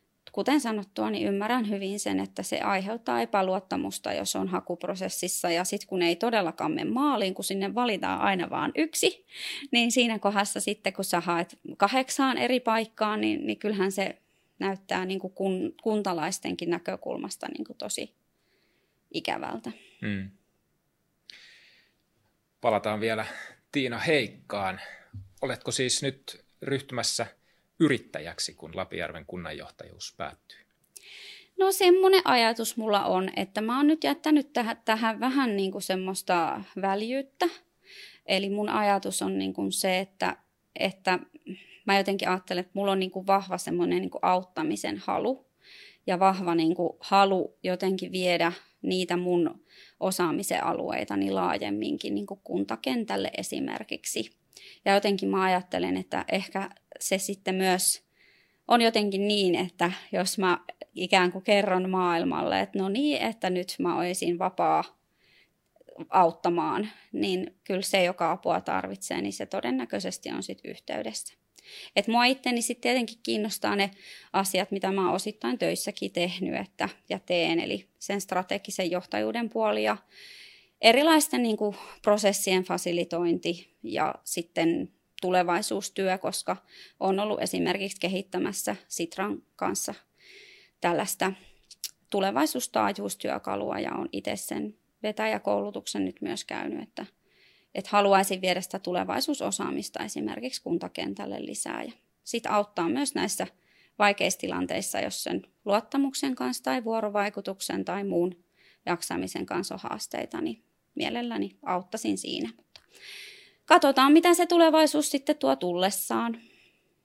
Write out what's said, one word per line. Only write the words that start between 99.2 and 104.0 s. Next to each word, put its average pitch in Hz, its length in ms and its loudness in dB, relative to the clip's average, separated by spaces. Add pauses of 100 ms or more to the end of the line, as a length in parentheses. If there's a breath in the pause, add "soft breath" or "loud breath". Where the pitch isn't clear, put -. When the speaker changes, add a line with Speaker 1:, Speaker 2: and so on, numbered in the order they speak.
Speaker 1:
esimerkiksi 220 580 -8
kuntakentälle 196 840 -6
lisää - 360 -6
ja 233 100 -12 (320)
sit - 220 -6
auttaa 202 420 0
myös 277 260 -2
näissä - 320 -2 (520 soft breath)
vaikeissa 202 420 2